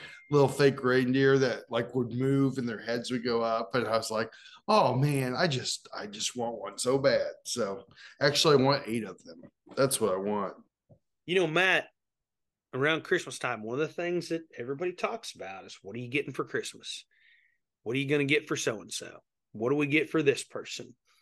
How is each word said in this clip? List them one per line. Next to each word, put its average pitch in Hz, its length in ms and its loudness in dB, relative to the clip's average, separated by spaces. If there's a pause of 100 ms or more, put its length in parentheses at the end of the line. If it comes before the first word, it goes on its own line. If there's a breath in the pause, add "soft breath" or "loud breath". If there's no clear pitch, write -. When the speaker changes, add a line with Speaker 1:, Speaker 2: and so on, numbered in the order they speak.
(300 loud breath)
Speaker 1:
little 139 180 6
fake 139 340 4
reindeer 131 560 6
that, 120 320 2
like, 120 240 -2
would 120 180 -2
move 135 460 2
and 120 100 -4
their 104 120 -6
heads 117 300 -6
would 123 140 -4
go 117 180 2
up. 113 320 -2
And 117 120 2
I 110 100 0
was 110 140 -2
like, 110 200 -2 (380 loud breath)
"Oh 185 260 4
man, 135 420 0
I 175 100 2
just, 123 500 -4
I - 100 -8
just 107 300 -8
want 113 240 -6
one 98 180 -10
so 131 200 2
bad." 113 300 2 (160)
So 98 400 -6 (360 loud breath)
actually, 143 380 6
I 127 40 6
want 139 240 2
eight 110 180 -4
of 95 200 -14
them. - 180 -20 (340)
That's 135 240 2
what 101 140 2
I 95 40 -2
want. 101 360 -2 (720)
Speaker 2:
You 170 100 -2
know, 185 120 4
Matt, 170 380 2 (880)
around 147 300 0
Christmas 156 360 -2
time, 117 240 -4
one 123 160 -4
of 156 80 0
the - 60 -12
things 175 340 -4
that 165 140 -4 (140)
everybody 143 360 -6
talks 220 420 -6
about 95 300 -14
is, - 180 -18
"What 98 140 -12
are 123 40 -8
you 123 80 -10
getting 135 240 -4
for 147 120 -6
Christmas? - 600 -10 (760 soft breath)
What 117 140 -6
are - 20 0
you 139 100 -2
gonna 147 160 2
get 151 220 2
for 156 100 -4
so-and-so? - 640 -6 (340)
What 113 180 -2
do 143 60 2
we 147 100 0
get 147 240 2
for 160 120 2
this 135 220 2
person? - 500 -12 (280)